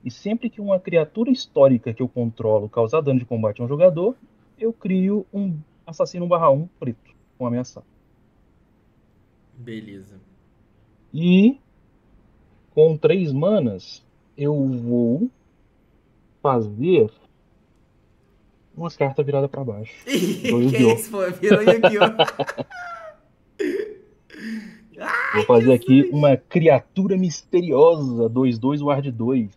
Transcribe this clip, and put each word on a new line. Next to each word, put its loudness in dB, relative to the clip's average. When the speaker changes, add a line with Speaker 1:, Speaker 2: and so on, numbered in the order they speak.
Speaker 1:
E -8
sempre -6
que -18
uma -2
criatura -2
histórica 2
que -8
eu -4
controlo -2
causar -2
dano 0
de -8
combate -4
a -6
um -6
jogador, 2
eu -4
crio -2
um -6
assassino -6
barra 2
um 2
preto -10
com -8
ameaçar. -8
Speaker 2:
Beleza. -16
Speaker 1:
E 4
com 4
três 0
manas, -2
eu -4
vou -2
fazer 0
umas -10
cartas -2
viradas -2
pra -10
baixo. -10
Speaker 2:
<laughs> -20
Ih, -2
Speaker 1:
Virou -2
Speaker 2:
que 2
Speaker 1:
Yu-Gi-Oh! 6
Speaker 2:
isso, -6
pô? -4
Virou 2
Yu-Gi-Oh! 2
<laughs> -12
Ai, -6
Speaker 1:
Vou 0
fazer 6
aqui 4
Speaker 2:
Jesus! 2
Speaker 1:
uma 4
criatura 0
misteriosa, 0
dois 0
dois, -4
Ward -4
dois. -4